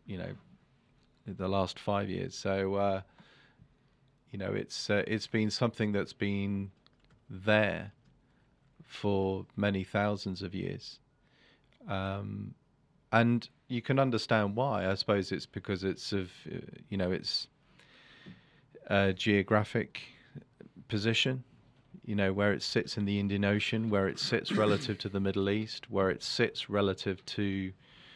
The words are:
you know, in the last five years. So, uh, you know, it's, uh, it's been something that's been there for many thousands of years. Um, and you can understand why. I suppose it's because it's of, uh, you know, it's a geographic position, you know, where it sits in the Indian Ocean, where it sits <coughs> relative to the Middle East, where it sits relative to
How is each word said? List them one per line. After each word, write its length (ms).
you 120
know, 140
in 100
the 100
last 300
five 320
years. 260
So, 400
uh, 260
you 80
know, 140
it's, 360
uh, 180
it's 200
been 240
something 400
that's 220
been 580
there 640
for 600
many 260
thousands 580
of 140
years. 440
Um, 680
and 360
you 140
can 180
understand 560
why. 340
I 60
suppose 380
it's 120
because 380
it's 300
of, 180
uh, 100
you 80
know, 140
it's 360
a 260
geographic 880
position, 560
you 100
know, 180
where 200
it 100
sits 340
in 80
the 140
Indian 260
Ocean, 440
where 180
it 100
sits 340
<coughs> 20
relative 460
to 100
the 100
Middle 300
East, 420
where 180
it 140
sits 460
relative 560
to 460